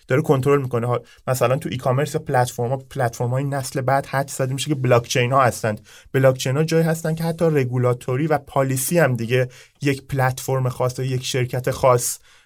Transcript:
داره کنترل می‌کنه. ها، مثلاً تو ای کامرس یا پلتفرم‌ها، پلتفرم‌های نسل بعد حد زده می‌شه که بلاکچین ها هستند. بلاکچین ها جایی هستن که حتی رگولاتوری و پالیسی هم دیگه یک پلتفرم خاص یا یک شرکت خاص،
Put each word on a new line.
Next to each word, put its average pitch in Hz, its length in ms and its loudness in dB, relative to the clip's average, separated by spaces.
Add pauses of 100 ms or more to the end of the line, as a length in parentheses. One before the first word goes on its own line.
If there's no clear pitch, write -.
داره 131 140 2
کنترل 143 400 2
می‌کنه. 123 260 -2
ها، 120 140 -2 (260)
مثلاً 127 300 2
تو - 120 -6
ای 113 80 -4
کامرس 135 380 0
یا 156 60 -2
پلتفرم‌ها، 123 560 -2
پلتفرم‌های 127 640 -4
نسل 139 380 -4
بعد 135 240 0
حد 135 240 -4
زده 131 240 -4
می‌شه 139 160 -6
که 151 60 2
بلاکچین 123 560 2
ها 135 120 4
هستند. 110 380 0 (320)
بلاکچین 131 440 2
ها 160 60 2
جایی 160 220 2
هستن 160 300 -2
که 160 80 -8
حتی 165 280 -2
رگولاتوری 127 760 0
و 151 100 2
پالیسی 135 600 0
هم 127 160 4
دیگه 123 340 0 (320)
یک 139 200 0
پلتفرم 131 680 -2
خاص 127 300 -4
یا 131 60 -4
یک 131 200 -4
شرکت 127 460 -2
خاص، 123 480 2 (260)